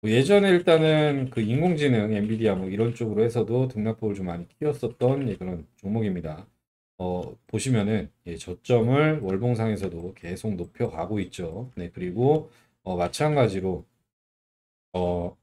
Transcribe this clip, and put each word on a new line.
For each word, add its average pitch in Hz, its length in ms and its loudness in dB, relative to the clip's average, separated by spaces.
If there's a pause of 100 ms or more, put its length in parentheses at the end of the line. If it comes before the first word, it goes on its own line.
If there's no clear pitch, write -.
뭐 107 60 2
예전에 196 400 6
일단은 156 800 4
그 120 100 -4
인공지능, 127 720 2
엔비디아 107 400 0
뭐 92 160 -4
이런 113 240 0
쪽으로 110 300 0
해서도 120 460 0
등락폭을 107 440 -4
좀 95 140 -6
많이 85 200 -8
키웠었던, 135 840 -2
예, 95 60 -4
그런 90 300 -8 (120)
종목입니다. 95 680 -4 (540)
어, 90 360 -6 (120)
보시면은, 107 640 0 (160)
예, 85 100 -10
저점을 127 840 2
월봉상에서도 98 920 -2
계속 95 400 -8
높여가고 92 680 -6
있죠. 92 540 -8
네, 87 160 -8
그리고, 120 600 0 (320)
어, 92 120 -4
마찬가지로, 95 880 0 (1080)
어, 87 500 -2